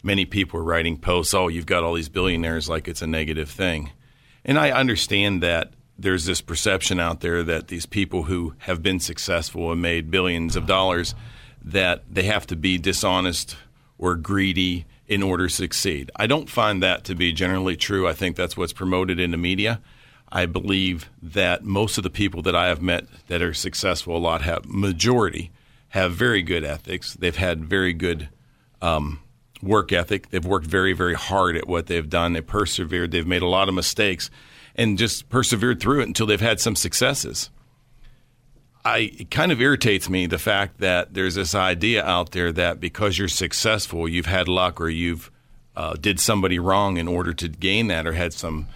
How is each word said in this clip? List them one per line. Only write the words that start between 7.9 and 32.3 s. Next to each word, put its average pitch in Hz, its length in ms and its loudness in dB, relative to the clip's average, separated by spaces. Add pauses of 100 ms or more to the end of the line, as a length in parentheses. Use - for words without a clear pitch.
who 85 360 -4
have 87 220 -4
been 92 180 0
successful 85 720 -4
and 85 80 -2
made 85 300 0
billions 85 460 0
of 87 100 -2
dollars, 92 480 2 (500)
that 90 480 0
they 95 120 0
have 104 240 0
to 90 80 -6
be 90 240 0
dishonest 92 760 0 (440)
or 90 160 0
greedy 90 680 0 (220)
in 101 160 0
order 90 240 2
to - 60 -2
succeed. 80 640 -2
I 107 120 0
don't 147 220 0
find 104 340 2
that 92 220 2
to 92 100 -4
be 85 160 2
generally 92 440 0
true. 95 320 0
I 82 60 2
think 85 220 -2
that's 90 220 -2
what's 90 160 -4
promoted 92 460 0
in 90 120 0
the 85 60 -2
media. 95 440 0 (480)
I 90 160 0
believe 90 640 -2 (120)
that 90 420 0
most 101 340 0
of 101 60 -4
the 90 60 -4
people 92 320 -2
that 87 140 2
I 87 120 4
have 85 140 0
met 87 240 0 (220)
that 87 140 -2
are 85 120 0
successful 87 640 -2
a - 20 0
lot 82 220 0
have, 85 240 -2
majority, 98 840 0 (380)
have 92 220 2
very 107 300 2
good 85 240 -2
ethics. 76 480 -8
They've 87 220 -2
had 87 280 0
very 90 300 0
good, 80 340 -2 (540)
um, 76 400 0 (420)
work 98 300 4
ethic. 92 360 0
They've 85 160 -2
worked 90 220 0
very, 92 240 4
very 90 240 2
hard 92 400 2
at - 100 -2
what 85 220 -2
they've 82 220 -2
done. 85 240 2